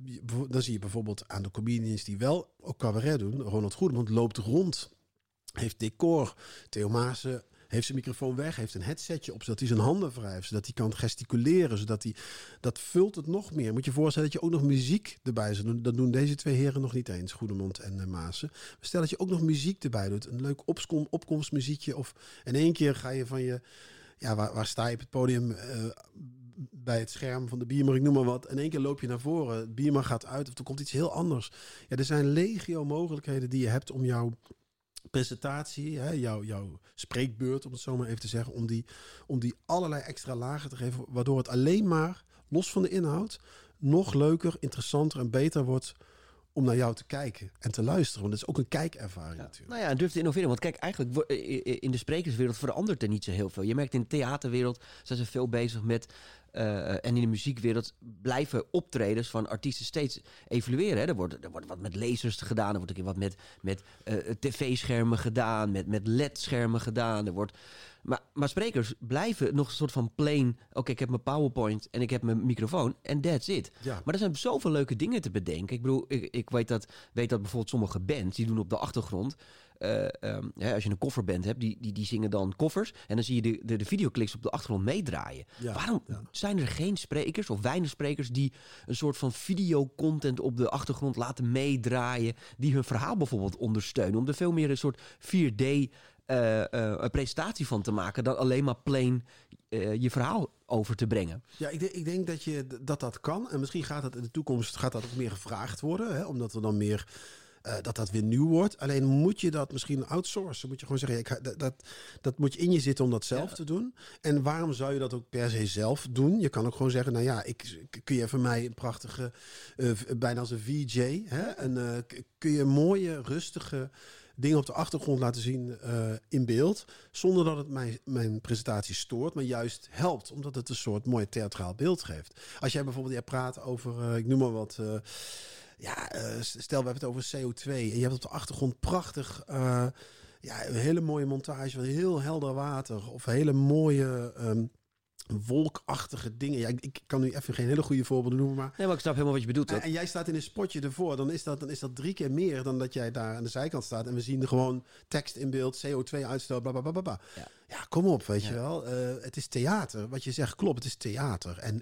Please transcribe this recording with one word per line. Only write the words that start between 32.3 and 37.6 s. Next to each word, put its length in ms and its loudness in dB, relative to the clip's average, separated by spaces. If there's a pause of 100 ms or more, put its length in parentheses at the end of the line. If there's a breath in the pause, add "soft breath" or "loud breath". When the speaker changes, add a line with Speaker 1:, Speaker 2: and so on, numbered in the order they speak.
Speaker 1:
mogelijkheden 640 -2
die 120 2
je 60 4
hebt 240 0
om 140 0
jouw 260 2 (800)
presentatie, 880 -2
hè, 120 -2
jouw, 320 -2
jouw 360 -8 (160 soft breath)
spreekbeurt, 680 -2